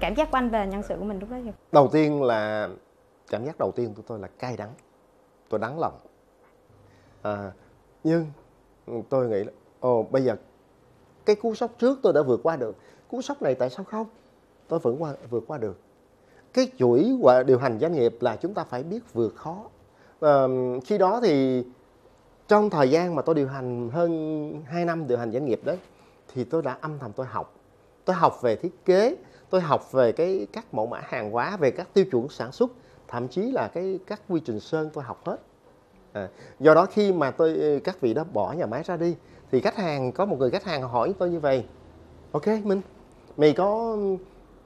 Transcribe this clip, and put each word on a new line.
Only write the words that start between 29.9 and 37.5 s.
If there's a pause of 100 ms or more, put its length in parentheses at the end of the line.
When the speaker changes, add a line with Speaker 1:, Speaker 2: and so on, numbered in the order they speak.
Speaker 2:
về
cái,
các
mẫu
mã
hàng
hóa,
về
các
tiêu
chuẩn
sản
xuất, (380)
thậm
chí
là
cái,
các
quy
trình
sơn
tôi
học
hết. (760)
À, (320)
do
đó
khi
mà
tôi,